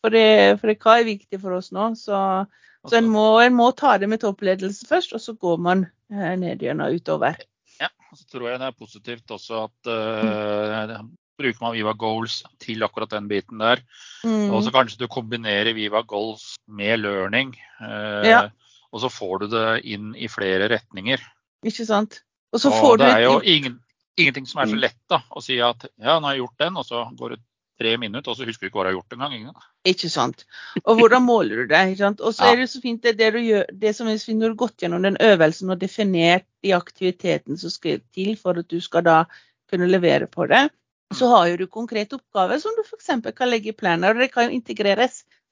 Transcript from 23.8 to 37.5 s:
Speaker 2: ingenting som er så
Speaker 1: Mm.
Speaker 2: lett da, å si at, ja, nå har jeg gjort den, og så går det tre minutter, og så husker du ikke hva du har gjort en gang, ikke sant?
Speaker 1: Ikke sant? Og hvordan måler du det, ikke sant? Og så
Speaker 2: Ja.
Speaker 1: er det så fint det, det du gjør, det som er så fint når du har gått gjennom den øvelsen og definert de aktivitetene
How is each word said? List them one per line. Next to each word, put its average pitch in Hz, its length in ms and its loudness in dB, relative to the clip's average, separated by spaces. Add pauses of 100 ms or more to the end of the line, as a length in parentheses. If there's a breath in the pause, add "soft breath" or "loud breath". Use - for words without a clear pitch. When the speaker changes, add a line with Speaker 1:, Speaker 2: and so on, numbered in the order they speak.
Speaker 2:
ingenting 139 300 0
som 151 140 -4
er 123 40 0
så 107 80 -2
Speaker 1:
Mm. 110 60 -2
Speaker 2:
lett - 160 -2 (120)
da, 170 100 0 (120)
å - 120 -14
si 127 180 -4
at, 120 240 -2 (160)
ja, 143 180 0
nå 156 80 -4
har 139 80 -2
jeg 131 120 -6
gjort - 120 -20
den, 175 180 -2
og 135 100 -8
så 120 300 -8
går 120 140 -12
det 120 80 -14 (420)
tre 113 160 0
minutter, 120 360 -8
og 113 40 -8
så 127 80 -10
husker 113 180 -10
du 95 80 -10
ikke - 120 -20
hva 92 80 -2
du 95 60 -4
har 90 60 -10
gjort - 100 -20
en 120 80 -16
gang, 143 120 -8
ikke 117 200 -16
sant? - 120 -20 (220 soft breath)
Speaker 1:
Ikke 185 240 -2
sant? 127 340 -4 (400 loud breath)
Og 220 140 4
hvordan 233 260 6
måler 208 300 2
du 120 140 -4
det, 180 260 4
ikke 190 40 -12
sant? 202 220 0
Og 220 140 -2
så - 120 -2
Speaker 2:
Ja. 208 60 8
Speaker 1:
er 233 40 6
det 247 140 -2
så 254 120 -14
fint 233 200 -6
det, 233 140 0
det 220 160 4
du 226 60 -2
gjør, 220 280 2 (120)
det 214 160 0
som 226 140 -4
er 214 100 0
så - 80 -10
fint 220 140 -2
når 226 160 0
du - 0 -
har 247 100 -2
gått - 120 -8
gjennom 175 240 -2
den 196 180 2
øvelsen 185 500 4
og 185 80 -2
definert 185 640 2 (220)
de 196 100 0
aktivitetene 175 840 -4